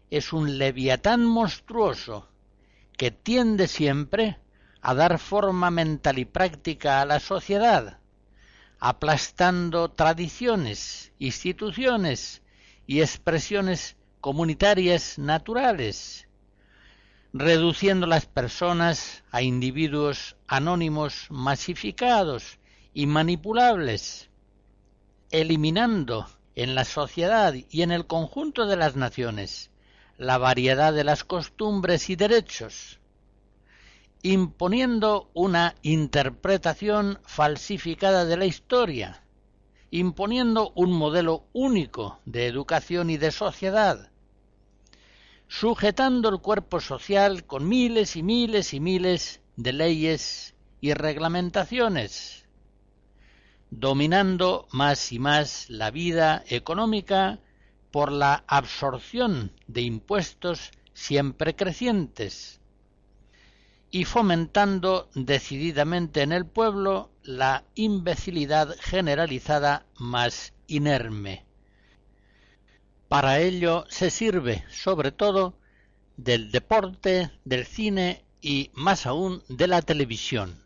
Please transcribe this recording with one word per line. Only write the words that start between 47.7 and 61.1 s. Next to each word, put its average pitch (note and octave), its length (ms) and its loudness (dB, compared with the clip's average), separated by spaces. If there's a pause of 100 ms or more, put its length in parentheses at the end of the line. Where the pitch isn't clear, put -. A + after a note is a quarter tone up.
y D#3+ 80 -6
miles A3 520 0
y C#3 60 -6
miles F3+ 600 0 (160)
de A#2+ 160 -4
leyes D#3 840 -2 (280)
y C#3+ 100 0
reglamentaciones, E3 1500 -2 (1300)
dominando F3 1000 2
más C#3+ 420 0
y A#2 60 -6
más C#3+ 520 0
la A2 200 -6
vida D#3+ 560 0
económica G3 920 -2 (500)
por C#3+ 220 0
la C#3+ 340 2
absorción C#3 1080 -2 (140)
de A#2+ 160 -6
impuestos E3+ 880 -6 (220)
siempre C#3+ 640 -2